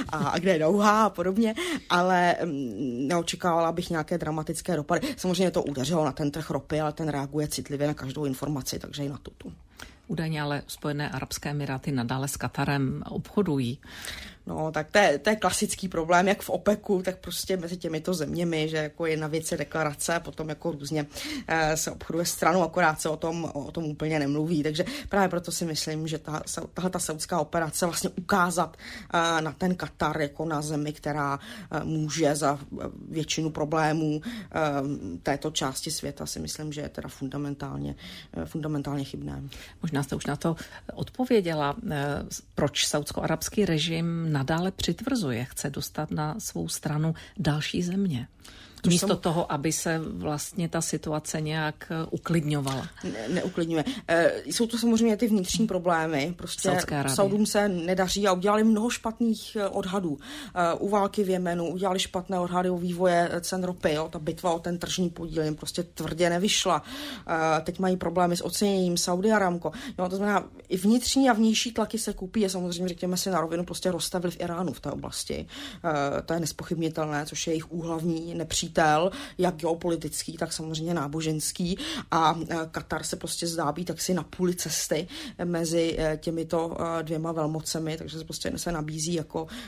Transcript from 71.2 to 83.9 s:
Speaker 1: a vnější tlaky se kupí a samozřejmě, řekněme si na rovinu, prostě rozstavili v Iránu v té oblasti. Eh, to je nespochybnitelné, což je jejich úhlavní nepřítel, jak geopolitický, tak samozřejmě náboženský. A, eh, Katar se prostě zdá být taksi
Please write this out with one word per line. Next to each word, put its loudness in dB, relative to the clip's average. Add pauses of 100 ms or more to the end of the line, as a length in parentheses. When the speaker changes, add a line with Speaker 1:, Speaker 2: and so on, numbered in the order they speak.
Speaker 1:
a 6
vnější 4
tlaky -2
se -2
kupí 0
a 0
samozřejmě, -2
řekněme -2
si -2
na 2
rovinu, 0
prostě -2
rozstavili -2
v -14
Iránu -2
v -10
té -4
oblasti. -6 (380)
Eh, 0
to -6
je 0
nespochybnitelné, -2
což -6
je 0
jejich -2
úhlavní -2
nepřítel, -2 (680)
jak 2
geopolitický, -2
tak -4
samozřejmě -4
náboženský. -2 (320)
A, 4 (120)
eh, -2 (140)
Katar -4
se -4
prostě -4
zdá 0
být -4
taksi -2